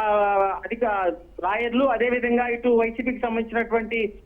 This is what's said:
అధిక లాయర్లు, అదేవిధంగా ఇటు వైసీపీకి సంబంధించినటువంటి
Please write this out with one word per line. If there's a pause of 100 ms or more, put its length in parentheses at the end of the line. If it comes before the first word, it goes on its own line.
(640)
అధిక (560)
లాయర్లు,
అదేవిధంగా
ఇటు
వైసీపీకి
సంబంధించినటువంటి (280)